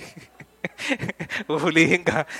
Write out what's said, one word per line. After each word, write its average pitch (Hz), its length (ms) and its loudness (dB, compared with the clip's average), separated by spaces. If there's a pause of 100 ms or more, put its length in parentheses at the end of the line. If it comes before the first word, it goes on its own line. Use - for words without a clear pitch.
(600)
<laughs> - 920 -6
Uhulihin 160 560 4
ka, 143 220 0 (120)